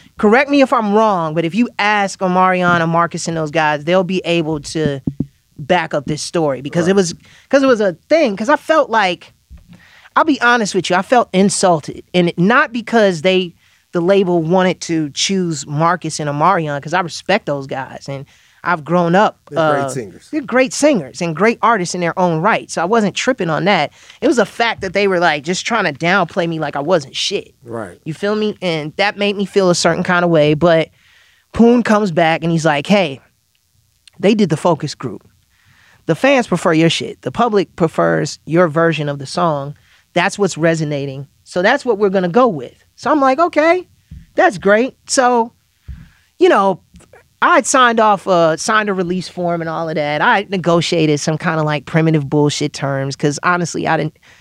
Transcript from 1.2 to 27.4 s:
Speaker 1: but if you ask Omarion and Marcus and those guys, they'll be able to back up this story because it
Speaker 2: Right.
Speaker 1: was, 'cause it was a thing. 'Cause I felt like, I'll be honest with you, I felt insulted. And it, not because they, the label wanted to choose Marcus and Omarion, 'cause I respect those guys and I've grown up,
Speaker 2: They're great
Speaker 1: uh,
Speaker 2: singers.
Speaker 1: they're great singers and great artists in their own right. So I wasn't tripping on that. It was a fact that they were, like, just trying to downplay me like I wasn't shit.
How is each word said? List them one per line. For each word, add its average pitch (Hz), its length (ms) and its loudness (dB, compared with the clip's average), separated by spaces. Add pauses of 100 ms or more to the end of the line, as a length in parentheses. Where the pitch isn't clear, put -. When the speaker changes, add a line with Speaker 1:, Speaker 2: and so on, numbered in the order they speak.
Speaker 1:
but 165 100 0
if 165 100 -4
you 233 140 2 (100)
ask 202 420 0
Omarion 180 600 2
and 165 120 0
Marcus 170 340 -2
and 165 100 -4
those 156 140 -4
guys, 151 340 0
they'll 180 200 2
be 175 200 -4
able 160 360 -2
to 143 400 -4 (580)
back 160 340 -2
up 147 140 -4
this 151 160 -6
story 143 400 -2
because 160 260 -2
it 190 40 4
Speaker 2:
Right. 196 40 0
Speaker 1:
was, 170 180 0 (360)
'cause 277 120 4
it 269 40 4
was 226 160 4
a 190 100 0 (160)
thing. 285 260 2
'Cause 220 140 -4
I 294 80 4
felt 208 320 0
like, 190 460 -2 (840)
I'll 311 80 4
be 285 160 0
honest 240 340 2
with 180 140 -2
you, 180 80 2
I 190 60 2
felt 240 320 2
insulted. 185 680 2 (120)
And 175 160 2
it, - 80 -4
not 233 340 2
because 208 480 0
they, 185 340 0 (380)
the 175 80 -2
label 180 400 2
wanted 180 420 0
to 160 280 -4
choose 165 560 -4
Marcus 160 520 -2
and 147 120 -4
Omarion, 151 520 0
'cause 151 120 -6
I 185 60 0
respect 185 440 -4
those 143 220 -6
guys 131 420 -12
and 135 160 -10 (400)
I've 160 200 -2
grown 170 300 0
up, 196 240 2 (120)
Speaker 2:
They're 151 220 0
great 143 120 0
Speaker 1:
uh, 135 60 -4
Speaker 2:
singers. 110 400 -10
Speaker 1:
they're 302 120 -6
great 247 320 -2
singers 202 480 0
and 170 140 -4
great 214 260 0
artists 202 320 0
in 180 80 -6
their 170 160 -2
own 175 220 0
right. 180 300 0
So 175 120 -4
I - 40 0
wasn't 208 280 0
tripping 240 360 -2
on 147 160 -2
that. 175 240 2 (320)
It 233 60 2
was 277 100 2
a 208 80 2
fact 233 360 -4
that 190 120 -6
they 202 140 2
were, 185 100 0
like, 151 260 0
just 175 220 -6
trying 226 180 -2
to 160 80 -2
downplay 170 560 -2
me 165 100 -4
like 147 180 -6
I 139 40 -4
wasn't 147 360 -4
shit. - 380 -6 (100)